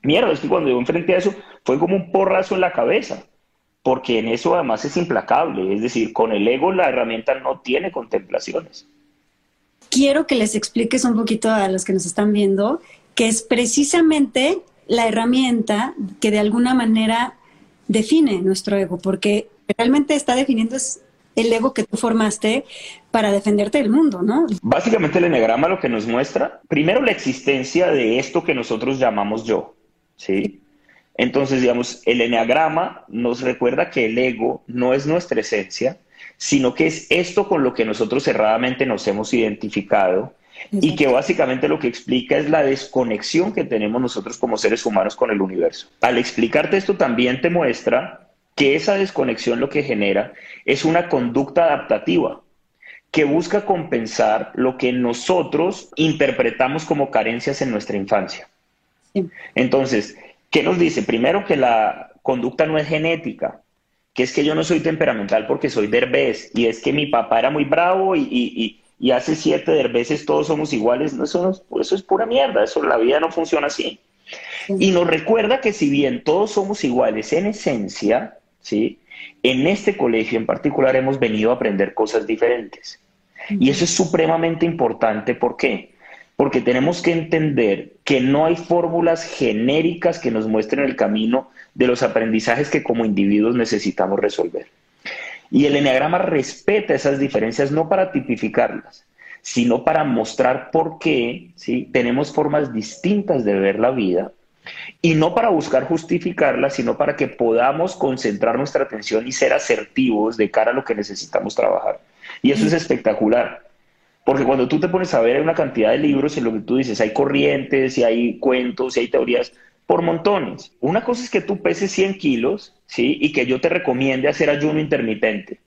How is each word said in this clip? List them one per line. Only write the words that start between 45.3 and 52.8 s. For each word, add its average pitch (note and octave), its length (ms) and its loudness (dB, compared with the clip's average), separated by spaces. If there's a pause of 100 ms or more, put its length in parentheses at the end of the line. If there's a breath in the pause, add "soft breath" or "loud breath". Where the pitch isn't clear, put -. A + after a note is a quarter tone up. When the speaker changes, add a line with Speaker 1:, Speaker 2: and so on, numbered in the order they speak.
Speaker 1:
el G2+ 100 0
universo. F2+ 480 -4 (120)
Al B2 160 2
explicarte A#2+ 600 0
esto F#3+ 180 0
también B2 460 0
te F3 80 2
muestra C3 800 -2 (260)
que C#3 200 4
esa G3 200 0
desconexión B2+ 640 -2
lo C3+ 100 -2
que D3 140 -2
genera G#2 500 0 (320 loud breath)
es C#3 200 0
una E3+ 240 2
conducta C3+ 560 0
adaptativa C#3+ 760 0 (720 loud breath)